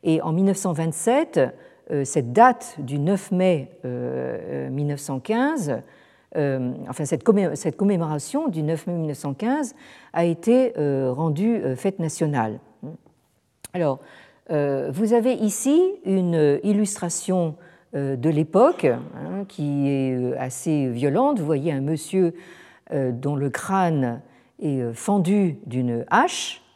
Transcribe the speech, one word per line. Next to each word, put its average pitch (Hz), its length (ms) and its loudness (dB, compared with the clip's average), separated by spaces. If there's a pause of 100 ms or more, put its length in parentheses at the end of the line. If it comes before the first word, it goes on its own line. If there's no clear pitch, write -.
Et 160 220 2
en 160 80 -2
mille 180 140 2
neuf 196 120 2
cent 180 160 -2
vingt-sept, 170 640 0 (520)
euh, 143 120 0
cette 123 300 -2
date 240 460 4
du 139 180 -6
neuf 185 340 0
mai, 180 380 2 (160)
euh, 127 800 -6
euh, - 40 -8
mille 143 160 -2
neuf 143 120 -4
cent 135 200 -6
quinze, 226 580 0 (580)
euh, 135 360 0 (180)
enfin - 160 -6
cette 139 180 -2
commé-, 190 320 4
cette - 220 -6
commémoration 190 720 0
du 160 160 -2
neuf 156 240 -2
mai 175 60 -4
mille 165 160 -4
neuf 143 100 -8
cent 139 160 -6
quinze 254 400 -4 (380)
a 170 120 2
été, 220 540 2
euh, 135 360 0
rendue, 165 420 0
euh, 135 180 -2
fête 190 240 -4
nationale. 143 600 -2 (1120)
Alors, 151 260 0 (500)
euh, 143 420 0
vous 208 220 2
avez 247 200 4
ici 254 460 2 (260)
une 170 580 4
illustration, 185 920 0 (400)
euh, 139 200 -2
de 127 160 0
l'époque, 170 540 4
hein, 156 600 -2
qui 143 400 -2
est, 135 280 0
euh, 123 240 -2
assez 135 500 -2
violente. 147 480 0
Vous 165 80 -2
voyez 151 260 0
un 139 100 -2
monsieur, 165 520 0 (580)
euh, 131 200 0
dont 135 240 -4
le 139 160 -2
crâne 160 680 0 (380)
est, 143 220 -2
euh, 117 120 -4
fendu 190 640 0 (100)
d'une 120 420 -2
hache - 540 0 (120)